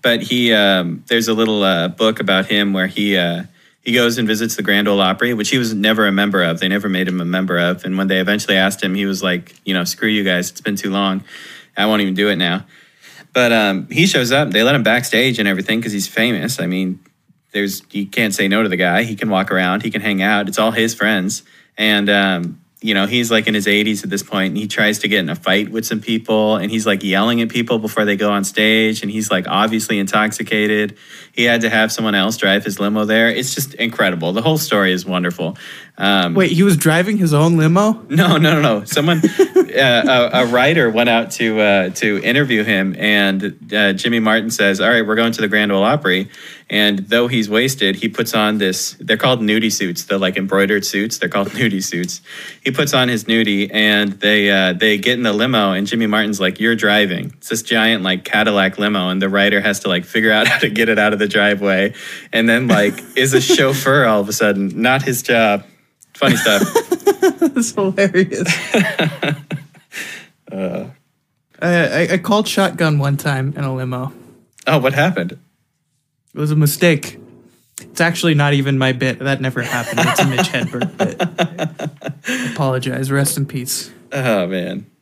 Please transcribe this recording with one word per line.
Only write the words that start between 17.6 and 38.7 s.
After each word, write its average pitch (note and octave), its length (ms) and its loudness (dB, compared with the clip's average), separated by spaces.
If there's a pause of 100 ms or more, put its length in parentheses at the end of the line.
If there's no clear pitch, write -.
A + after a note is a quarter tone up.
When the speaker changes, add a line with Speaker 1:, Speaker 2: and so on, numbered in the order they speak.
Speaker 1:
you G2 140 -6
can't G#2+ 280 -2
say G2 140 -2
no G#2+ 160 2
to G#2 40 -2
the F2+ 80 -2
guy. F2+ 280 2
He A2+ 100 -6
can A2 160 -6
walk G2 220 0
around. F#2 320 0
He A2+ 80 -4
can G#2 80 -4
hang G2+ 200 -2
out. G#2 280 0
It's - 100 -6
all A2 140 2
his A2+ 220 0
friends. G#2 480 -2 (360)
And, G#2 320 2
um, F#2+ 480 0 (240)
you A2 100 -2
know, G2 140 2
he's, A#2 240 0
like, A2 180 2
in G#2+ 60 0
his G2+ 120 0
eighties G#2 380 0
at F#2 60 -6
this G2 120 -4
point, F#2+ 260 -2
and D#2 100 -4
he G#2 100 -6
tries G#2+ 300 0
to G#2+ 100 -4
get G2+ 120 2
in E2 100 -4
a E2 40 -4
fight G2 360 -2
with A2 160 -6
some A2+ 120 -4
people, A2 580 0
and G2 140 -4
he's, A2 160 -2
like, G2 160 0
yelling G#2 380 0
at A2+ 80 -2
people A#2 300 -2
before G#2+ 260 -2
they G#2 120 0
go G#2 140 0
on G2+ 140 0
stage, A2 580 0
and G2+ 80 -6
he's, G#2+ 200 -4
like, F#2 180 -2
obviously G#2+ 500 0
intoxicated. G#2+ 960 0 (380)
He A#2+ 120 0
had A#2 180 2
to A2+ 80 0
have A2 200 2
someone A2 240 -2
else G2 220 0
drive G2+ 280 2
his G2+ 140 -6
limo G#2 280 0
there. A2+ 220 2
It's B2+ 260 -4
just - 200 -6
incredible. F#2 600 -2
The A2+ 80 -2
whole D#3 160 2
story G2+ 340 0
is F#2 140 -4
wonderful. F2 500 -4 (420)
Um, F#2+ 360 0
Speaker 2:
Wait, F#3+ 180 4
he F3 100 4
was G3 140 6
driving E3+ 400 2
his E3+ 160 2
own D#3+ 240 4
limo? F#3 540 2
Speaker 1:
No, E3+ 260 4
no, D#3 160 4
no, D#3 80 2
no. A2 240 2